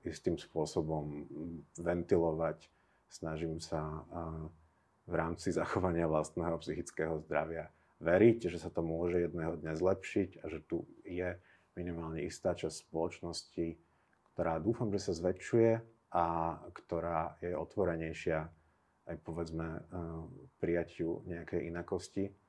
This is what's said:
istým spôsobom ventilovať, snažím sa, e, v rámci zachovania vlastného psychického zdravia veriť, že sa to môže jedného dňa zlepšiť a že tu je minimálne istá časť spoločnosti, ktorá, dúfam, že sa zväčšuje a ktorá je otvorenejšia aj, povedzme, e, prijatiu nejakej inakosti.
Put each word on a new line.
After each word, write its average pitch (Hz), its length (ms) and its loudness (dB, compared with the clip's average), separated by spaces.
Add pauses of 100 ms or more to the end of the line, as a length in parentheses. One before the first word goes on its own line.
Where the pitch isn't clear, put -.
istým 82 320 0
spôsobom 76 880 -2 (480)
ventilovať, 85 880 2 (480)
snažím 80 480 -4
sa, 80 220 -4
e, 80 720 -6 (520)
v 87 80 -2
rámci 82 360 0
zachovania 85 560 2
vlastného 80 560 2
psychického 80 640 -2
zdravia 78 400 0 (320)
veriť, 95 480 8
že 85 80 -2
sa 82 160 -6
to 85 80 -2
môže 85 400 0
jedného 82 360 -2
dňa 78 200 -4
zlepšiť 95 680 0
a 80 40 -6
že 78 160 -8
tu - 240 -4 (160)
je 90 320 -4 (420)
minimálne 82 480 -4
istá 87 320 -2
časť - 320 -6
spoločnosti, 85 880 -4 (560)
ktorá, 82 240 0
dúfam, 110 320 0
že 98 80 0
sa 92 160 0
zväčšuje 113 580 6 (380)
a 87 140 4 (500)
ktorá 85 640 -2
je 87 160 -4
otvorenejšia 80 960 0 (580)
aj, 82 140 -6
povedzme, 82 560 -4
e, - 20 -8 (760)
prijatiu 85 680 0
nejakej 85 460 -4
inakosti. 90 580 -4 (200)